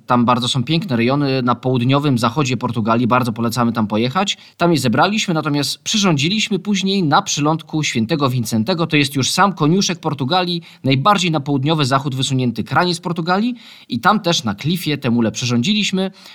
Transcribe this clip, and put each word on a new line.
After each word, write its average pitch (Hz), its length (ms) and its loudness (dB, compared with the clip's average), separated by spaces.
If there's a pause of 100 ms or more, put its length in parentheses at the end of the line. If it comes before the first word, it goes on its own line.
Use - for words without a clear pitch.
Tam 120 200 4
bardzo 120 220 2
są 123 160 0
piękne 151 320 -2
rejony 135 460 0
na 120 140 0
południowym 131 640 2
zachodzie 123 400 0
Portugalii. 117 500 0
Bardzo 120 260 2
polecamy 117 400 0
tam 110 140 -2
pojechać. 120 500 -2 (200)
Tam 175 140 2
je 147 80 2
zebraliśmy, 170 540 0
natomiast 143 440 -2
przyrządziliśmy 196 840 0
później 196 440 -2
na 156 180 2
przylądku 156 640 -2
Świętego 131 460 0
Wincentego. 127 580 -2
To 156 100 0
jest 143 180 0
już 131 160 0
sam 185 220 2
koniuszek 175 460 0
Portugalii, 165 640 -2 (220)
najbardziej 160 480 2
na 156 80 0
południowy 143 460 0
zachód 131 300 0
wysunięty 127 480 -2
kraniec 175 360 0
Portugalii. 190 560 -2 (340)
I 120 100 -4
tam 202 200 4
też 170 240 0
na 104 120 -2
klifie 156 420 -2
te 135 120 -2
mule 117 220 2
przyrządziliśmy. 190 800 -2 (240)